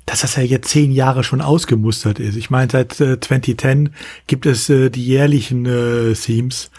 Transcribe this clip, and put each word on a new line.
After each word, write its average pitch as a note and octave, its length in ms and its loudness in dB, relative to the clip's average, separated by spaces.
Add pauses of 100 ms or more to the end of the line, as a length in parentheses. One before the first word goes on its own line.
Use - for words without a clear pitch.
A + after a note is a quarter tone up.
dass - 160 -6
das - 160 -4
ja C#3 60 0
jetzt B2 260 -2
zehn D3 220 2
Jahre C3 340 2
schon - 160 -2
ausgemustert A2 760 0
ist. G#2+ 180 -4
Ich A2+ 140 -8
meine, B2+ 200 0
seit, C3 300 0
äh, C3 180 0
twenty B2+ 360 -2
ten C#3 360 2 (360)
gibt B2+ 200 0
es, C3 220 0
äh, C3 220 4
die B2 140 -6
jährlichen, C3 600 2
äh, A#2+ 480 0
Themes. A#2+ 640 -4